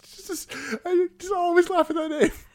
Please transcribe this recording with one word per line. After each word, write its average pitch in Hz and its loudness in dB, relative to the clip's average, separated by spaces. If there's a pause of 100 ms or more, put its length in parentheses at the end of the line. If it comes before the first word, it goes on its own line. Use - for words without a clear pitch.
It's - -20
just, 359 -10 (340)
I 359 2 (100)
just 370 -6
always 349 4
laugh 339 2
at 311 -4
that 311 -2
name. 302 2 (240)